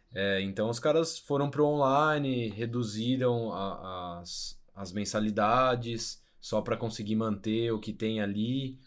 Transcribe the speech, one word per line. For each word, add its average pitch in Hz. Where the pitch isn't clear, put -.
É, 98
então 98
os 120
caras 156
foram 143
pro 143
online, 143
reduziram 117
a, 90
as, -
as 95
mensalidades 113
só 107
pra 113
conseguir 110
manter 110
o 107
que 107
tem 110
ali. 123